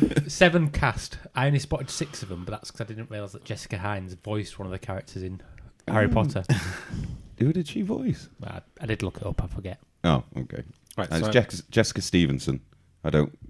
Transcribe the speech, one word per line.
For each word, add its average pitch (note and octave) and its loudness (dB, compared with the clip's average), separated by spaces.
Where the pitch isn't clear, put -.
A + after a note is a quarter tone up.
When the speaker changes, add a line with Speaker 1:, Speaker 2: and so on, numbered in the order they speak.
Speaker 1:
<laughs> - -4
Speaker 2:
seven E3+ 6
cast. - -2
I B2+ 2
only C#3+ 4
spotted - -4
six - -8
of G2 -12
them, F2 -8
but G2 -8
that's - -12
'cause - -12
I - -6
didn't A2 -12
realise G#2 -10
that G#2 -16
Jessica - -8
Hines F#2+ -6
voiced G#2 -6
one G2 -8
of F#2 -8
the F#2 -6
characters F#2+ -8
in F#2 -8
Harry G#2+ 4
Speaker 3:
Mm. - 2
Speaker 2:
Potter. G#2 2
Speaker 3:
<laughs> - -8
Who C3+ 4
did F3 0
she - -4
voice? G#3+ -2
Speaker 2:
I, F#2+ -10
I - -8
did A2 0
look F#2 -2
it G2+ -8
up, - -2
I G2 -2
forget. F2+ -8
Speaker 3:
Oh, D2 6
okay. - -6
Speaker 4:
Right, F#2+ -2
Speaker 3:
Uh, D#2+ 2
it's G2 2
Speaker 4:
so G#2+ 2
Speaker 3:
Jex-, G#2 4
Jessica A2 2
Stevenson. C#2 2
I D#2 -2
don't D2+ 4